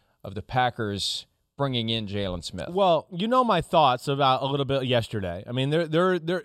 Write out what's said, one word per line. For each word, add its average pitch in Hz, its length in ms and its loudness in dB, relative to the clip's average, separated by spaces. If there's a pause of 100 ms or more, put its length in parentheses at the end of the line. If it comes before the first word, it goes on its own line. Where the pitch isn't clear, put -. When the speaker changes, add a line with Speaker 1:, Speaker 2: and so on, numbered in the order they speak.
(240)
Speaker 1:
of 98 120 -10
the 101 80 -8
Packers 117 840 -2 (320)
bringing 123 320 -2
in 113 160 -2
Jaylon 98 380 -6
Smith? - 260 -8
Speaker 2:
Well, 175 420 2
you 185 160 -4
know 254 160 4
my 202 180 2
thoughts 143 460 2
about 139 360 2
a - 20 0
little 139 200 -2
bit 135 180 0
yesterday. 107 640 -2
I 120 40 -8
mean, 131 200 -2
there, 160 160 0
there, 175 320 2
there, 160 260 -4